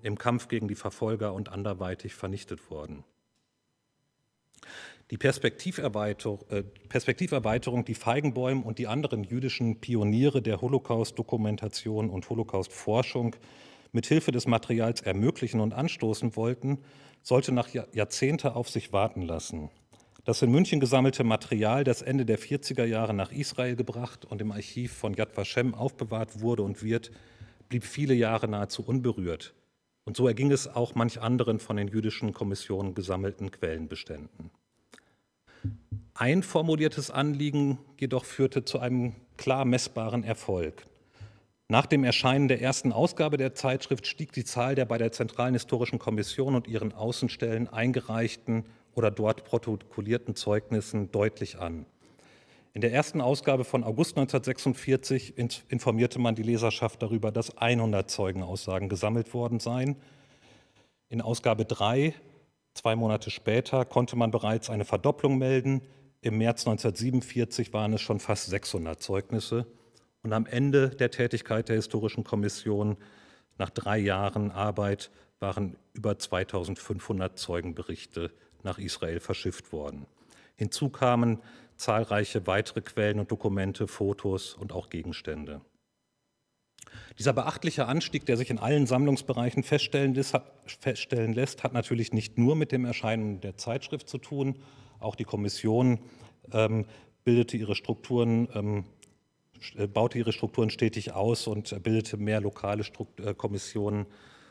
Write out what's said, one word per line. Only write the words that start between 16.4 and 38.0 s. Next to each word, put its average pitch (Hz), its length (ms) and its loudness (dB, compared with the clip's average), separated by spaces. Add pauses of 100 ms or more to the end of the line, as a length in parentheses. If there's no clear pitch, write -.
sollte 127 300 4
nach 120 160 2
Jahr-, 120 260 -6
Jahrzehnte 135 640 0
auf 120 120 -4
sich - 240 -6
warten 98 300 2
lassen. 80 480 -6 (540)
Das - 180 2
in 120 80 8
München 160 300 6
gesammelte 131 420 4
Material, 113 640 2
das 123 180 2
Ende 131 240 0
der 110 100 2
vierziger 135 480 -2
Jahre 110 300 0
nach 98 160 -2
Israel 127 460 -4
gebracht 117 480 -6
und 104 160 -8
im 107 100 -2
Archiv 113 420 -6
von 104 220 -4
Yad 110 220 -2
Vashem 120 360 0
aufbewahrt 110 680 -4
wurde 113 240 2
und 98 180 -4
wird, 113 300 -2 (560)
blieb 120 160 -2
viele 139 280 0
Jahre 113 360 4
nahezu 104 340 -4
unberührt. 110 720 -2 (500)
Und 107 120 -8
so 123 100 4
erging 123 240 4
es 139 160 2
auch 120 300 -2
manch 117 260 0
anderen 113 380 2
von 104 160 -6
den 101 100 -2
jüdischen 107 460 -2
Kommissionen 98 640 -4
gesammelten 98 560 -4
Quellenbeständen. 80 960 -8 (1600)
Ein 147 280 4
formuliertes 156 720 2
Anliegen 143 640 0 (180)
jedoch 131 280 -2